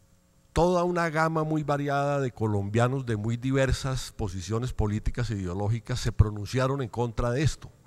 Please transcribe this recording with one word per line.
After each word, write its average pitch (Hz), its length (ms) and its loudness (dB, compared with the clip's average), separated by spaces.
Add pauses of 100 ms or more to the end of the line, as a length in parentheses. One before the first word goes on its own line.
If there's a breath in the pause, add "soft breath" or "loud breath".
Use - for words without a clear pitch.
(520)
toda 175 320 2
una 175 240 0
gama 160 360 0
muy 156 180 0
variada 143 580 0
de 131 100 -2
colombianos 110 760 0
de 113 100 0
muy 117 220 -2
diversas 131 760 0
posiciones 104 640 -4
políticas 107 560 0
e 110 60 -2
ideológicas 104 600 -2
se 117 140 -2
pronunciaron 120 680 2
en 117 80 -6
contra 120 400 -2
de 131 120 0
esto. - 280 -2 (160)